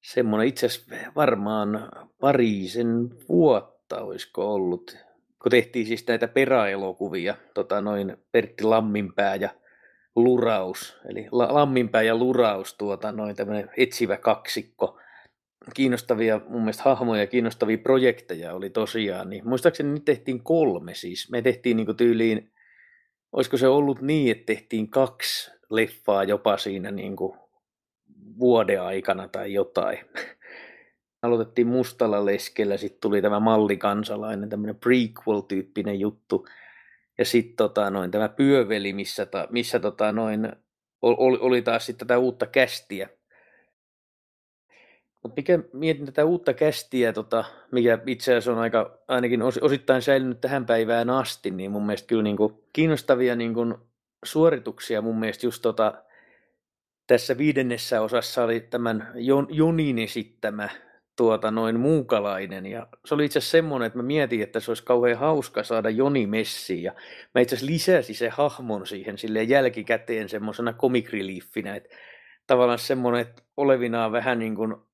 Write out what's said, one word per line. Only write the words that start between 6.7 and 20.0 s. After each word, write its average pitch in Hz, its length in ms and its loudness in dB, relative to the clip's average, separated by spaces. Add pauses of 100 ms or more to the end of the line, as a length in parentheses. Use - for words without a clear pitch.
tota 101 280 -2
noin, 101 360 -4 (140)
Pertti 107 320 0
Lamminpää 104 720 0
ja 98 140 -4 (680)
Luraus. 113 800 2 (120)
Eli 107 220 -12
La-, 120 220 2
Lamminpää 127 480 2
ja 113 140 2
Luraus, 113 580 2
tuota 104 380 -6
noin, 107 240 -6
tämmönen 104 420 -6
etsivä 123 400 0
kaksikko. - 840 -4 (760)
Kiinnostavia 117 720 0
mun 120 140 -6
mielestä 110 220 -4
hahmoja, 117 440 2
kiinnostavia 113 500 0
projekteja 110 760 0
oli 95 160 -10
tosiaan, 98 600 -4
niin 104 180 -10
muistaakseni 143 420 2
niitä 147 160 -6